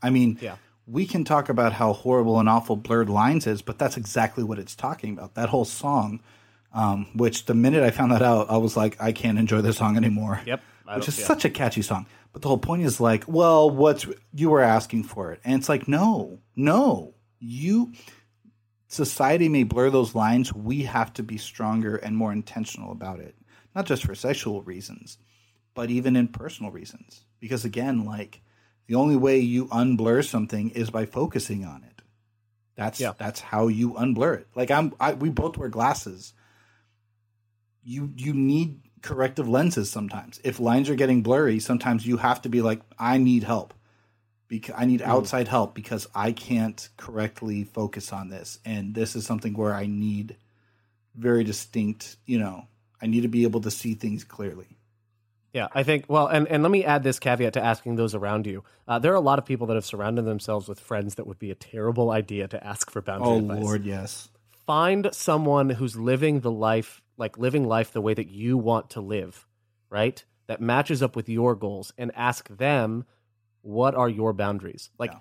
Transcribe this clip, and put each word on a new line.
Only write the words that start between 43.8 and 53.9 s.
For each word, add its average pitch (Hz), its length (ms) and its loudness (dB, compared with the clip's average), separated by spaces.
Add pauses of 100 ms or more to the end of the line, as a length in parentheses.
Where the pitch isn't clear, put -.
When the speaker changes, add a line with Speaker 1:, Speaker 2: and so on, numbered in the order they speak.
Speaker 1:
Bec-, 113 280 -10
I 123 100 0
need 123 160 2
Speaker 2:
Mm. - 40 -8
Speaker 1:
outside 123 420 0
help 110 280 0
because 107 400 -8
I 107 160 -2
can't 110 640 -4
correctly 107 680 -6
focus 104 460 -8
on 98 180 -10
this. 92 360 -16
And 107 300 -8
this 113 200 -4
is 110 80 -6
something 110 300 -6
where 104 220 -2
I 101 100 -6
need 104 500 -4 (800)
very 117 280 2
distinct, 107 800 -6
you 123 140 0
know, 95 280 -6 (320)
I 113 60 -10
need 113 160 2
to 123 60 0
be 117 160 2
able 113 180 2
to 104 100 -4
see 113 220 -6